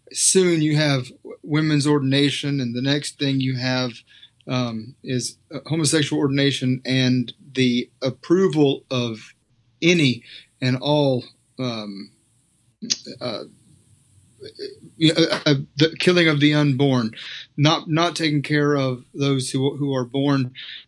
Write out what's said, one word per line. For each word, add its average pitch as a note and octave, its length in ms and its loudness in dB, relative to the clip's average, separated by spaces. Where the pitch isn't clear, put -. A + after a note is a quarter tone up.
soon F3 500 2
you D3+ 160 2
have C#3+ 340 0
women's D3+ 440 0
ordination, C#3+ 720 0
and A#2+ 160 -4
the B2 60 -4
next C#3+ 380 -4
thing C3+ 200 0
you C3 180 -2
have, B2+ 340 -2
um, A#2+ 560 -6
is, B2 340 -6
uh, C#3+ 120 -10
homosexual D3+ 540 0
ordination C3+ 680 0
and B2+ 480 0
the B2 360 2
approval D3 880 2
of A#2+ 440 -6
any D3+ 420 2
and B2+ 160 0
all, C3+ 460 0
um, G#2+ 520 -8
uh, A#2 220 -8
uh, D#3+ 280 2
uh, D3 100 4
the D#3 240 2
killing F3+ 280 4
of D3+ 120 0
the D3 140 4
unborn, C3+ 580 2
not, D3+ 320 2
not E3 260 0
taking D3+ 260 0
care D3 340 0
of C3 280 -2
those C#3 360 -2
who, C3+ 280 -2
who C#3+ 160 -2
are B2+ 120 -2
born, C3+ 480 0